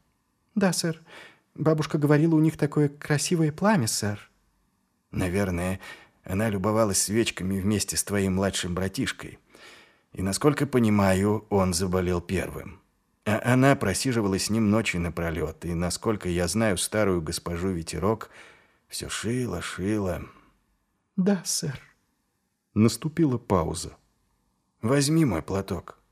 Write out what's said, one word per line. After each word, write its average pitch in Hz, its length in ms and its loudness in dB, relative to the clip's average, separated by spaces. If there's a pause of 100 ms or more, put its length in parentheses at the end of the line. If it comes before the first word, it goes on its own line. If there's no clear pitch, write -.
(560)
«Да, 196 180 2
сэр. - 280 -4 (540)
Бабушка 156 420 0
говорила, 151 380 4
у 156 40 6
них 156 180 4
такое 147 320 2
красивое 151 600 0
пламя, 180 360 2
сэр». - 420 -4 (800)
«Наверное, 92 680 -2 (440)
она 107 260 0
любовалась 104 520 2
свечками 98 580 -2
вместе 98 360 0
с - 80 -2
твоим 98 320 0
младшим 95 380 -2
братишкой. 95 680 -6 (720)
И, - 80 -8
насколько 139 460 0
понимаю, 104 800 4
он 92 240 2
заболел 90 480 0
первым. 73 580 -6 (460)
А 107 180 0
она 127 320 6
просиживала 101 640 0
с - 120 -2
ним 107 200 2
ночи 104 280 2
напролёт, 82 680 -4
и, 87 80 -4
насколько 90 560 -2
я 87 180 0
знаю 110 300 0
старую 98 440 0
госпожу 85 480 -6
Ветерок, 87 600 -4 (580)
всё - 220 -10
шила, 107 520 -6
шила». 92 640 -4 (920)
«Да, 190 300 2
сэр». - 340 -6 (920)
Наступила 127 640 2
пауза. 85 580 -2 (840)
«Возьми 143 440 2
мой 87 160 0
платок», - 580 -6 (120)